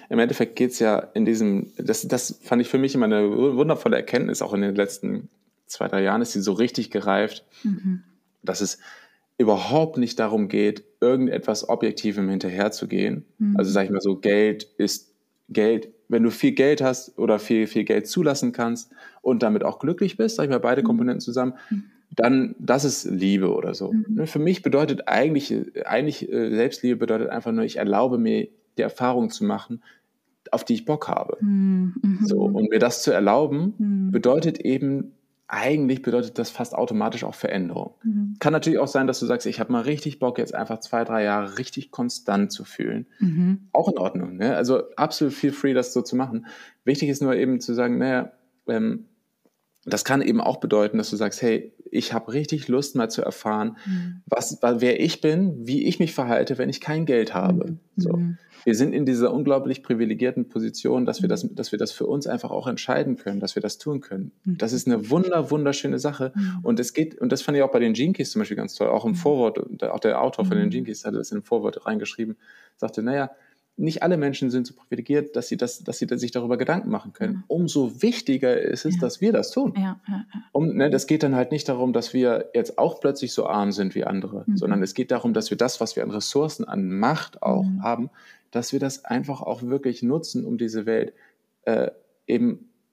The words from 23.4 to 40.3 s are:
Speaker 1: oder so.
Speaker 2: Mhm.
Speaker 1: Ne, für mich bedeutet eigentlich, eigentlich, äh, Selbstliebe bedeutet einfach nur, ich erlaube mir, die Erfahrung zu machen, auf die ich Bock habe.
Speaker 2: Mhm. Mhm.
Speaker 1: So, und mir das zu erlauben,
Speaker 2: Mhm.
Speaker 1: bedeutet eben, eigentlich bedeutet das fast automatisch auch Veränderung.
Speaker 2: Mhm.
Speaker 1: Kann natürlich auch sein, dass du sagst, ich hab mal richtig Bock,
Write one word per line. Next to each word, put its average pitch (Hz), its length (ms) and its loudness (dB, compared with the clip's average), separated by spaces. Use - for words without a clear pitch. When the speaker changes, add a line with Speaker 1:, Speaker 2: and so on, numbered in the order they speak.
Speaker 1:
oder 92 200 -2
so. 95 180 -4
Speaker 2:
Mhm. 220 120 4
Speaker 1:
Ne, 156 100 0
für 156 120 -4
mich 175 240 2
bedeutet 139 460 2
eigentlich, 139 460 2
eigentlich, 147 440 0
äh, 117 240 0
Selbstliebe 123 420 2
bedeutet 113 340 0
einfach 117 220 -4
nur, 113 120 2
ich 113 120 -4
erlaube 110 420 2
mir, 110 300 2
die 120 60 2
Erfahrung 123 480 0
zu - 140 -4
machen, 104 380 -4
auf - 140 -2
die 120 100 2
ich 113 100 -2
Bock 151 240 -2
habe. - 320 -2
Speaker 2:
Mhm. 190 600 4
Mhm. 196 240 2
Speaker 1:
So, 98 160 2
und 104 280 2
mir 110 80 4
das 120 240 2
zu 147 80 2
erlauben, 139 680 4
Speaker 2:
Mhm. 196 320 0
Speaker 1:
bedeutet 160 500 2
eben, 135 520 0
eigentlich 131 460 2
bedeutet 117 380 0
das 117 100 -4
fast - 260 -8
automatisch 110 500 -2
auch 110 100 -8
Veränderung. - 580 -4
Speaker 2:
Mhm. 208 360 -2
Speaker 1:
Kann 151 160 2
natürlich 156 240 2
auch 135 100 0
sein, 135 180 0
dass 127 140 -2
du 120 60 -2
sagst, 120 200 -2
ich 117 140 -4
hab 110 80 -4
mal 120 140 0
richtig 143 360 -4
Bock, 123 200 -2